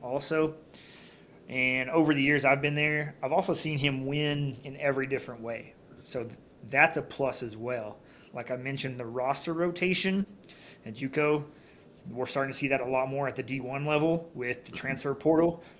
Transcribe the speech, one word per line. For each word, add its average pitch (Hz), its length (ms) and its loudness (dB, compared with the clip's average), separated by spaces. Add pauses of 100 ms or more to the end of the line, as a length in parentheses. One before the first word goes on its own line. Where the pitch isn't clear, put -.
also. 156 540 0 (960)
And 127 400 0
over 156 240 6
the 139 80 2
years 143 240 4
I've 139 160 6
been 147 120 0
there, 151 480 0
I've 135 100 -2
also 185 220 4
seen 156 240 0
him 135 280 0
win 147 580 0
in 139 140 -12
every 135 280 0
different 123 360 -6
way. 113 320 -10 (320)
So 120 180 -6
th-, - 140 -14 (320)
that's 156 280 4
a 143 40 -2
plus - 420 -4
as 107 120 -8
well. 113 440 -6 (340)
Like 120 180 -8
I 127 60 -4
mentioned, 131 420 -6
the 123 60 -8
roster 127 480 -2
rotation 180 720 0 (600)
at 110 100 -10
juco, 147 480 2 (640)
we're 123 160 -4
starting 135 260 -2
to - 60 -4
see 139 120 0
that 131 120 2
a 120 40 -4
lot 131 240 2
more 139 180 -2
at 123 80 -4
the 135 80 -4
D 131 160 -6
one 131 260 -4
level 160 480 2
with 123 320 -4
the 110 60 -16
transfer 135 420 -4
portal. 160 500 4 (160)